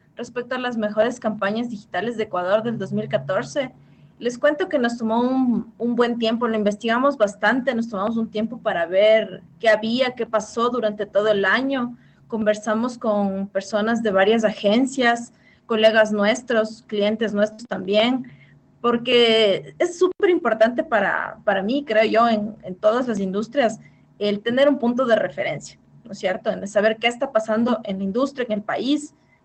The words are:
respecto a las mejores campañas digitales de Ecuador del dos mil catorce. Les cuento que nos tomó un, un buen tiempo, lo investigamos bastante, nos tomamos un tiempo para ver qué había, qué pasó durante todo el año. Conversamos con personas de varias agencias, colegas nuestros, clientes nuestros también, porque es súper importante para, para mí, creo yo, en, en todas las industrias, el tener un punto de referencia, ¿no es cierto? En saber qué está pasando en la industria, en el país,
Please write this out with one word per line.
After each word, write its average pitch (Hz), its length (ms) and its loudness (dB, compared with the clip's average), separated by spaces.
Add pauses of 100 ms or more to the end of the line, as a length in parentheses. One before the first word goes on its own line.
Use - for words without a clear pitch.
(160)
respecto 240 380 -8
a 254 40 -4
las 247 200 -4
mejores 214 420 0
campañas 220 480 -2
digitales 214 480 -6
de 214 60 -4
Ecuador 214 400 0
del 226 160 -4
dos 190 140 -6
mil 214 160 -4
catorce. 196 640 -4 (460)
Les 240 200 -6
cuento 302 320 0
que 302 80 0
nos 233 180 0
tomó 226 240 0
un, 254 560 0
un 240 180 -2
buen 240 240 2
tiempo, 226 300 0
lo 220 80 -2
investigamos 233 600 0
bastante, 226 560 0
nos 226 160 -4
tomamos 220 260 -4
un 226 140 -4
tiempo 220 280 -4
para 175 280 -2
ver 196 560 4 (180)
qué - 80 2
había, 240 460 2
qué 233 100 -4
pasó 226 460 -2
durante 214 340 -2
todo 202 240 0
el 202 160 2
año. 247 540 0 (300)
Conversamos 220 680 -2
con 196 520 -2
personas 220 540 -2
de 220 80 0
varias 208 340 2
agencias, 240 880 0 (340)
colegas 220 460 4
nuestros, 220 720 0
clientes 214 460 -2
nuestros 208 340 0
también, 208 640 0 (520)
porque 233 960 2
es 349 200 -2
súper 370 300 2
importante 240 560 2
para, 190 580 -2
para 196 200 0
mí, 269 260 -2
creo 220 160 4
yo, 220 240 4
en, 214 260 -2 (100)
en 185 100 -10
todas 240 340 0
las 214 100 -4
industrias, 208 640 -2 (380)
el 208 220 -2
tener 254 280 2
un 285 100 2
punto 240 280 0
de 226 100 4
referencia, - 640 -6 (260)
¿no - 80 -16
es 202 60 -14
cierto? 190 320 -2
En 185 180 -8
saber 214 300 2
qué 233 80 -2
está 240 260 -2
pasando 226 520 0
en 196 120 -6
la 196 80 -4
industria, 247 420 -2
en 220 60 -6
el 208 100 -2
país, 285 520 -4 (300)